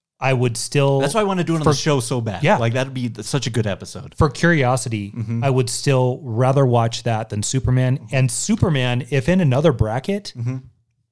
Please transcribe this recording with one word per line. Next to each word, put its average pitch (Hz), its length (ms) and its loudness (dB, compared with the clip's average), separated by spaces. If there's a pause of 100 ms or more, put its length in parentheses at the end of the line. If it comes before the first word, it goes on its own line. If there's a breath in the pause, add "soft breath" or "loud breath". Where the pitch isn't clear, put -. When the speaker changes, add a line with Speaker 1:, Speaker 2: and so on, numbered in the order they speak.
(180)
Speaker 1:
I 135 140 0
would 123 240 0
still 139 440 0
Speaker 2:
That's 139 120 0
why 220 80 0
I 214 40 2
wanna 185 200 0
do 165 80 -2
it 160 60 0
on 156 60 -4
Speaker 1:
for 156 80 4
Speaker 2:
the 139 40 2
show 143 240 0
so 120 220 -4
bad. 113 200 -6
Speaker 1:
Yeah. 180 140 4
Speaker 2:
Like, 117 160 0
that'd 131 220 -2
be 123 160 -4
th-, 101 160 -10
such 139 200 -2
a 131 40 -6
good 113 160 0
episode. - 480 -8
Speaker 1:
For 151 160 2
curiosity, 123 800 0
Speaker 2:
Mm-hmm. 117 320 -4
Speaker 1:
I 135 60 2
would 127 180 2
still 131 540 0
rather 131 420 2
watch 117 380 2
that 113 260 -2
than 104 140 -4
Superman. 127 720 0
And 131 180 2
Superman, 135 800 0
if 139 180 0
in 185 140 4
another 143 320 4
bracket, 120 600 -2
Speaker 2:
Mm-hmm. 127 220 -6 (560)